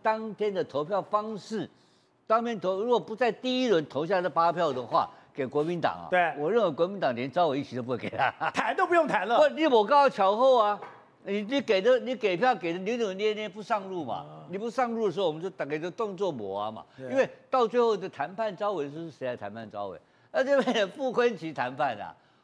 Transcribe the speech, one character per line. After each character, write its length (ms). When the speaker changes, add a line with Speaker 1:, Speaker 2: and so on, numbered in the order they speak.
Speaker 1:
当 320
天 180
的 120
投 180
票 180
方 380
式， 320
当 180
天 140
投， 220
如 80
果 100
不 160
在 160
第 320
一 60
轮 200
投 160
下 140
那 100
八 240
票 200
的 100
话， 260
给 140
国 160
民 180
党 120
啊， 180
Speaker 2:
对。 260
Speaker 1:
我 140
认 140
为 80
国 160
民 100
党 160
连 160
招 160
委 140
一 20
席 140
都 80
不 80
会 40
给 140
他。 180
Speaker 2:
谈 240
都 100
不 100
用 120
谈 220
了。 100
Speaker 1:
不， 160
你 140
我 160
刚 160
好 80
巧 260
后 240
啊， 220
你， 180
你 180
给 200
的， 200
你 160
给 200
票 180
给 180
的 80
扭 160
扭 160
捏 220
捏 140
不 140
上 260
路 160
嘛。 100
Speaker 2:
啊。 220
Speaker 1:
你 100
不 100
上 240
路 140
的 60
时 80
候， 80
我 40
们 80
就 100
大 140
概 140
就 140
动 240
作 140
磨 300
啊 100
嘛。 140
Speaker 2:
对。 120
Speaker 1:
因 80
为 120
到 180
最 140
后 160
的 120
谈 260
判 220
招 160
委 180
是 200
谁 160
来 100
谈 160
判 180
招 160
委？ 120
那 120
这 180
边 280
傅 200
昆 260
萁 160
谈 220
判 260
啊， 140